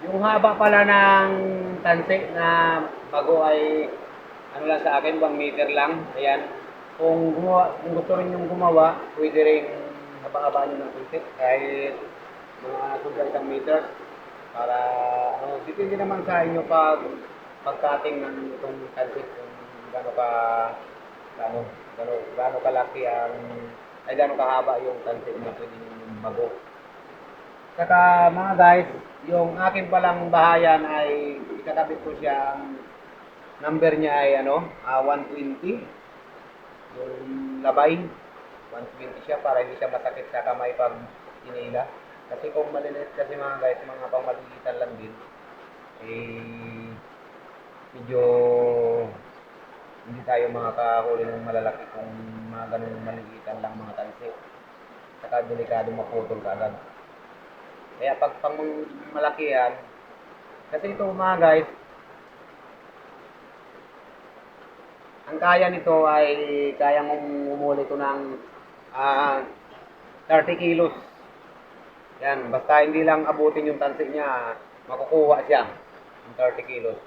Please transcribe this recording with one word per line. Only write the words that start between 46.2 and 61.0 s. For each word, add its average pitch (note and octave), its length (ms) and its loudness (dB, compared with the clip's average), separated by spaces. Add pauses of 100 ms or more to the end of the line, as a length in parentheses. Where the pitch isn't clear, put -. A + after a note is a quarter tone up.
medyo B2 260 -2 (1800)
hindi A#2+ 240 -16
tayo A#2+ 240 2
makakahuli A#2 720 0
ng A2+ 240 -8
malalaki A2+ 360 -4 (120)
kung A2+ 160 -12 (400)
mga A2+ 240 -10
ganun A2+ 320 -8
malilitan A2 560 -12
lang, A2 140 -8
mga G#2+ 180 -14
talsik. A2 400 -12 (880)
Saka A#2 240 -4
delikado, A#2 480 -4
maputol A2 480 -6
ka G2 160 -6
agad. G#2 160 -4 (1200)
Kaya C3+ 160 0
pag D3 240 0
pang D3 160 -4 (560)
malaki D3 400 -2
yan, B2 240 2 (960)
kasi G3 240 -6
ito, G#3 160 -4